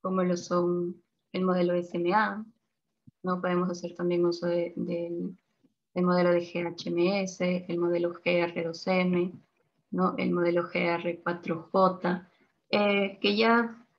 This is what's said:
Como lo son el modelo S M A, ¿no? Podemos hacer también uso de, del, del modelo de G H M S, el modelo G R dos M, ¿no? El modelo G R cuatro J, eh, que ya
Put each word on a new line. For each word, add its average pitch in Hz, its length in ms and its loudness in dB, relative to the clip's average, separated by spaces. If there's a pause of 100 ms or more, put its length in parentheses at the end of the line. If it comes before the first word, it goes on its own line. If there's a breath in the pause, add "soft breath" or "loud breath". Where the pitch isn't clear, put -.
Como 185 220 0
lo 180 140 0
son 175 640 -2 (320)
el 185 100 -2
modelo 180 300 2
S 175 220 -4
M 175 180 0
A, 208 320 0 (800)
¿no? 180 180 -2
Podemos 180 280 0
hacer - 260 -8
también 175 300 0
uso 175 200 -2
de, 175 300 -2
del, 175 600 -6 (580)
del 180 120 2
modelo 180 260 4
de 175 100 4
G 175 260 -6
H 170 220 -8
M 180 340 2
S, 180 440 -2
el 170 120 -2
modelo 175 340 0
G 175 300 0
R 170 200 -4
dos 165 240 -6
M, 185 440 2 (600)
¿no? 180 260 0
El 185 140 0
modelo 175 320 2
G - 120 -10
R 170 460 0
cuatro 175 500 -6
J, 180 560 2 (420 soft breath)
eh, 202 520 0
que 202 140 2
ya 233 500 2 (140)